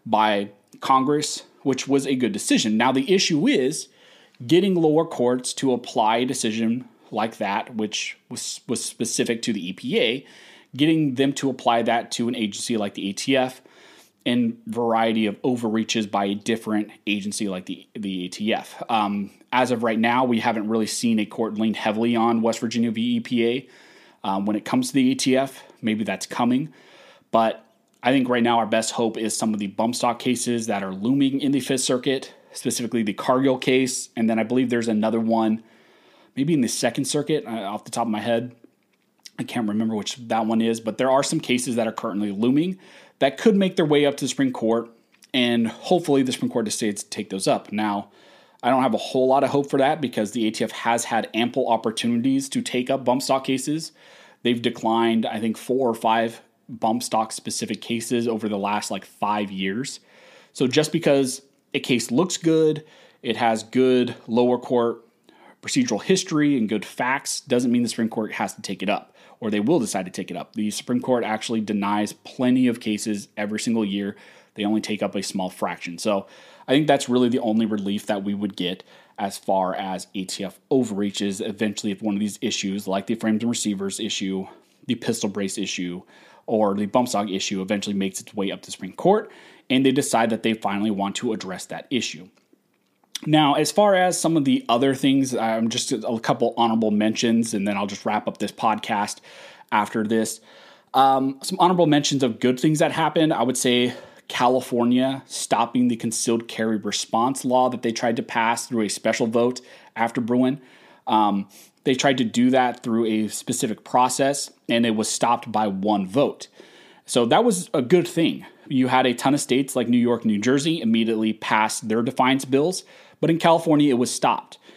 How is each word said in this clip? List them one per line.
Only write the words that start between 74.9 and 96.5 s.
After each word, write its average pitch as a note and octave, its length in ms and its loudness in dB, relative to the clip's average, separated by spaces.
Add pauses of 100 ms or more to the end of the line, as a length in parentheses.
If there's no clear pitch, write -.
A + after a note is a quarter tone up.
up G2 120 -2
a G2 80 -4
small F#2 260 -4
fraction. F2 480 -8
So G2+ 300 -2 (400)
I B2+ 60 2
think D3+ 140 4
that's C#3 220 2
really B2 200 4
the A#2+ 100 0
only A2+ 260 0
relief G#2 400 -4
that G2+ 180 -4
we G2+ 100 -2
would G2+ 220 -6
get F2+ 280 -6 (340)
as G2 200 -6
far F#2+ 380 0
as F#2+ 380 -8
A F#2+ 120 -6
T - 180 -8
F F#2 160 -10 (100)
overreaches G#2 720 0
eventually G#2+ 500 -4
if F#2+ 100 -8
one G#2+ 140 -2
of G2+ 40 -2
these G#2 220 -4
issues, G2+ 460 -4
like F#2+ 200 -4
the A2+ 80 -2
frames A2 260 -2
and A#2 80 -2
receivers G2 500 -4
issue, F#2+ 460 -4 (400)
the A#2+ 100 -2
pistol A2+ 340 -4
brace G2 280 -6
issue, F#2 460 -6 (420)
or G#2+ 300 2
the G#2 100 -2
bump B2 240 0
stock G#2 200 -2
issue F#2+ 320 -4
eventually G2+ 340 -2
makes F#2+ 260 -4
its - 120 -20
way G2 180 -2
up F#3 100 -10
to - 60 -20
the - 40 -14
Supreme F#2 220 -12
Court, G#3+ 380 2 (380)
and C3 160 4
they C3+ 60 6
decide B2+ 380 2
that A2 140 -2
they A2+ 100 2
finally G#2 380 -2
want G2 260 -4
to A#2+ 160 -4
address F#2 320 -10
that - 240 -12
issue. F#2 400 -6 (960)
Now, D3+ 300 4
as D3+ 160 2
far G#3 240 6
as F3+ 240 2
some E3 180 2
of C#3 80 2
the C3 240 2
other C3 240 4
things, C3+ 400 2
um, A2+ 360 0
just A#2+ 220 -4
a A2+ 280 -2
couple A#2+ 360 0